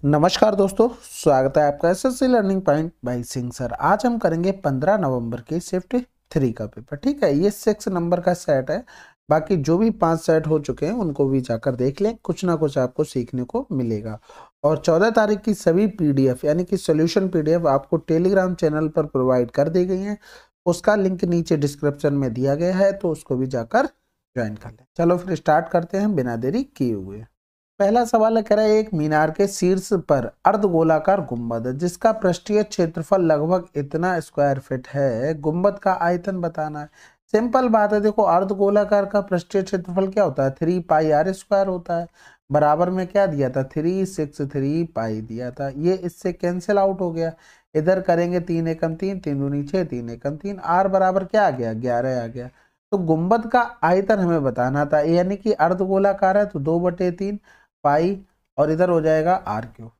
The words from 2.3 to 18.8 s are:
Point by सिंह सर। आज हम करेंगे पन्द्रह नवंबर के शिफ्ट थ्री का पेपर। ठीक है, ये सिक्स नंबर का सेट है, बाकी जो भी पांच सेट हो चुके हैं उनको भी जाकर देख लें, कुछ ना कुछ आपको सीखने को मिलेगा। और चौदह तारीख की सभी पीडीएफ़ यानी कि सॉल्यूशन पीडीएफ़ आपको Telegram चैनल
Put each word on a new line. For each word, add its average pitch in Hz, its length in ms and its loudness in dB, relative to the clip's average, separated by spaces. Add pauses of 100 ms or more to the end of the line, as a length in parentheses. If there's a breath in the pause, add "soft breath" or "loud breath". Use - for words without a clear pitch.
Point 156 300 0 (160)
by 123 160 -4
सिंह 123 280 -6
सर। 120 220 -8
आज 202 340 0
हम 240 120 0
करेंगे 175 340 0 (120)
पन्द्रह 151 320 0
नवंबर 123 440 -2
के 156 200 -6
शिफ्ट 185 360 -6 (360)
थ्री 135 200 2
का 110 140 -8
पेपर। 113 300 -12
ठीक 277 280 0
है, 151 100 4
ये 185 160 4
सिक्स 208 380 -2
नंबर 175 320 0
का 175 140 0
सेट 143 360 -2
है, 190 140 -4 (460 loud breath)
बाकी 185 280 2
जो 156 200 2
भी 220 140 4
पांच 165 280 0
सेट 156 260 2
हो 156 120 2
चुके 143 280 -4
हैं 185 80 -2
उनको 151 320 -2
भी 135 140 0
जाकर 123 340 -4
देख 127 260 -2
लें, 220 160 0
कुछ - 280 -6
ना 175 120 0
कुछ 147 220 -2
आपको 131 260 0
सीखने 123 400 -4
को 233 280 -6
मिलेगा। 113 460 -4 (460 loud breath)
और 151 140 2
चौदह 170 320 2
तारीख 214 300 2
की 208 140 -2
सभी 185 340 2
पीडीएफ़ 139 580 0
यानी 165 180 2
कि 185 120 -2
सॉल्यूशन 165 520 0
पीडीएफ़ 165 380 0
आपको 139 440 0
Telegram 185 440 2
चैनल 156 340 0